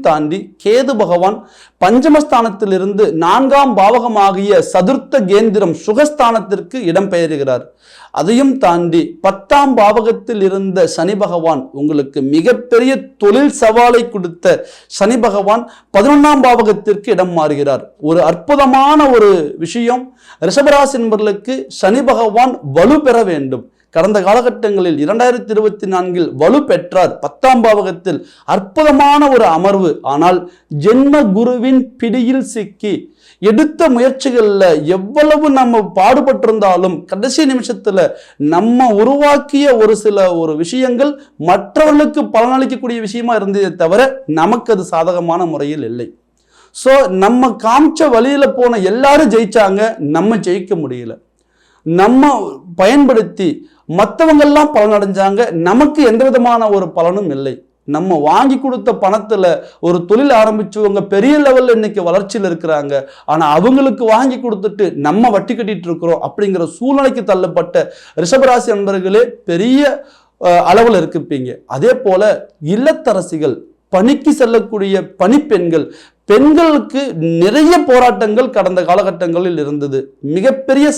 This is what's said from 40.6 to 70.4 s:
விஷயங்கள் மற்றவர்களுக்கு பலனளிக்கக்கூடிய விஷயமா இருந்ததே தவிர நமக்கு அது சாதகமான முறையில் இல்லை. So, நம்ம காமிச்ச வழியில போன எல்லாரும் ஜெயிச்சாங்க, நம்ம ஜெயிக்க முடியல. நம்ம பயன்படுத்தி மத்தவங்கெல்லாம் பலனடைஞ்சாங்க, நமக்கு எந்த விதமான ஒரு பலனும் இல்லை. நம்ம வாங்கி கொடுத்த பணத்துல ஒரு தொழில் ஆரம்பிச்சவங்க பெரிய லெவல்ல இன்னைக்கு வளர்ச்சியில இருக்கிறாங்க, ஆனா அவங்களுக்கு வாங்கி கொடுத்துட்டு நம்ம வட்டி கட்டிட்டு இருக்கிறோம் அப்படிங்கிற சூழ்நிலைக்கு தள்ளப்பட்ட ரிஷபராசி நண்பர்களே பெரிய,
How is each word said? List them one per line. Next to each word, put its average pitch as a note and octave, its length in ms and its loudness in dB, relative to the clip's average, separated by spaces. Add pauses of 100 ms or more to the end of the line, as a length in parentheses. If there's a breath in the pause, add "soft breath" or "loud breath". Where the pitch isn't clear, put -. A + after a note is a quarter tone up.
விஷயங்கள் B3+ 500 -2 (380 loud breath)
மற்றவர்களுக்கு D4 720 0 (100)
பலனளிக்கக்கூடிய B3 720 -2
விஷயமா A#3 340 -4
இருந்ததே G3 300 -2 (120)
தவிர F3 180 2 (400)
நமக்கு A3+ 360 0
அது F#3 160 -6
சாதகமான E3+ 480 -2 (120)
முறையில் D3 380 -6
இல்லை. A#2+ 180 -10 (760 soft breath)
So, C4 100 4 (320)
நம்ம B3 260 2 (140)
காமிச்ச D4 520 2
வழியில C#4 340 2 (100)
போன A#3+ 220 0 (100)
எல்லாரும் C#4 440 4
ஜெயிச்சாங்க, G#3 440 2 (360)
நம்ம G3+ 320 0
ஜெயிக்க F#3+ 240 -4 (120)
முடியல. B2 300 -12 (720)
நம்ம G3+ 360 2 (580)
பயன்படுத்தி A3 720 2 (480 loud breath)
மத்தவங்கெல்லாம் D4 760 2
பலனடைஞ்சாங்க, G3+ 680 0 (240)
நமக்கு D4 420 2
எந்த A3+ 180 2
விதமான A#3+ 360 2 (140)
ஒரு F#3+ 100 -2 (100)
பலனும் F3+ 400 -2
இல்லை. C3+ 160 -6 (420)
நம்ம F3 320 -2
வாங்கி B3 380 2
கொடுத்த B3 260 -4 (140)
பணத்துல G3+ 400 -2 (420 loud breath)
ஒரு F3 120 0 (100)
தொழில் B3+ 320 2
ஆரம்பிச்சவங்க G#3+ 600 -2 (100)
பெரிய A3+ 220 2 (100)
லெவல்ல B3+ 340 4
இன்னைக்கு G3+ 300 -4
வளர்ச்சியில F#3+ 420 -2
இருக்கிறாங்க, D#3 420 -4 (400 loud breath)
ஆனா D#3+ 140 0 (120)
அவங்களுக்கு B3+ 460 0 (100)
வாங்கி B3+ 280 0
கொடுத்துட்டு G#3 440 -4 (200)
நம்ம G#3+ 300 2
வட்டி G#3 180 -4
கட்டிட்டு G3+ 360 -8
இருக்கிறோம் E3 360 -4
அப்படிங்கிற F#3+ 400 -4 (100)
சூழ்நிலைக்கு C4 540 -2
தள்ளப்பட்ட F3 560 -2 (380 loud breath)
ரிஷபராசி B3 500 2
நண்பர்களே G3 500 0 (260)
பெரிய, A3+ 300 0 (600 soft breath)